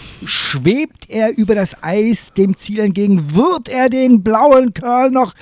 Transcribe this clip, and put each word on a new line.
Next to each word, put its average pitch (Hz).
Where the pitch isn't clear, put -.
schwebt 196
er 220
über 214
das 196
Eis 214
dem 190
Ziel 208
entgegen, 196
wird 294
er 254
den 254
blauen 247
Curl 254
noch, 254